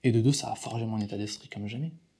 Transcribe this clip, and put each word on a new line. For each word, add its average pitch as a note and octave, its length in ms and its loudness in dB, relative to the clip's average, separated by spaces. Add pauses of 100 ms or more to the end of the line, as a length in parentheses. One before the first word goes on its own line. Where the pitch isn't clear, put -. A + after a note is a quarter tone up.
Et B2+ 80 6
de A2+ 100 6
deux, C3 100 6
ça B2+ 200 0
a - 40 -4
forgé A#2 320 -6
mon A2 120 -2
état G#2 180 -4
d'esprit G#2 320 -8
comme G#2 180 -8
jamais. C3+ 240 -4 (280)